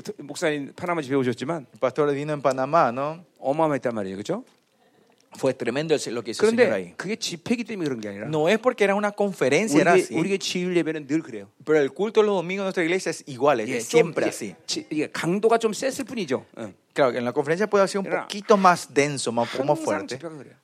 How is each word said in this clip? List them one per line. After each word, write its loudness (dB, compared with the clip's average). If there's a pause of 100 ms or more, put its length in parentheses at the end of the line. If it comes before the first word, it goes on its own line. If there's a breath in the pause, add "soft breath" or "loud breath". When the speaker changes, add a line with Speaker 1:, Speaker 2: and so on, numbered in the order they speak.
(180)
Speaker 1:
목사님 -4
파나마 -4
집에 -2
오셨지만 -2
Speaker 2:
El -18
pastor 0
vino -4
en -6
Panamá, 2
¿no? -6 (160)
Speaker 1:
어마어마했단 0
말이에요, -4
그렇죠? -6 (960)
Speaker 2:
Fue 0
tremendo -2
el, 0 (140)
lo -6
que -10
hizo -4
el 6
Señor 0 (120)
Speaker 1:
그런데 0
Speaker 2:
ahí. -6
Speaker 1:
그게 -6
집회이기 -4
때문에 -6
그런 -4
게 -8
아니라 -8
Speaker 2:
No 2
es 4
porque 0
era 4
una -2
conferencia, 2
Speaker 1:
우리 6
Speaker 2:
era 6
Speaker 1:
교-, 6
Speaker 2:
así. -6
Speaker 1:
우리 0
교회 0
주일 -2
예배는 -2
늘 0
그래요. -12 (160)
Speaker 2:
Pero 4
el 2
culto 2
de 6
los 2
domingos -2
de -2
nuestra 0
iglesia -2
es -10
igual, 2
es -4
Speaker 1:
예, -2
좀 -8
Speaker 2:
siempre 2
Speaker 1:
이게 0
Speaker 2:
así. -10 (100)
Speaker 1:
지-, -6
이게 -2
강도가 2
좀 0
셌을 -4
뿐이죠. -4 (120)
응. -12 (200)
Speaker 2:
Claro, 2
que -4
en -4
la -4
conferencia -2
puede 4
ser -4
un -6
Speaker 1:
Era -4
Speaker 2:
poquito 2
más 4
denso, 2
más, 0
un -6
poco 2
más -8
Speaker 1:
항상 -6
Speaker 2:
fuerte. -4
Speaker 1:
집회가 -12
그래요. -20